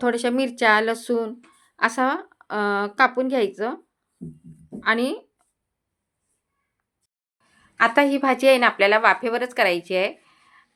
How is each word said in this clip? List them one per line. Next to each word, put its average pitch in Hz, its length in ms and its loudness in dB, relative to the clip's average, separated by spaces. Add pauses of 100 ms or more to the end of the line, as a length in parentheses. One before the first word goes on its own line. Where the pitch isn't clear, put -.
थोड्याशा 240 280 -2
मिरच्या, 240 520 0
लसूण 226 520 -4 (460)
असा, 254 300 0 (400)
अ, 202 380 -2
कापून 247 400 0
घ्यायचं. 226 480 -4 (1080)
आणि 254 380 -2 (2500)
आता 233 220 2
ही 277 160 2
भाजी 262 300 0
आहे 262 100 8
ना, 240 80 2
आपल्याला 208 340 4
वाफेवरच 226 540 0
करायची 180 420 -2
आहे. 196 180 -2 (640)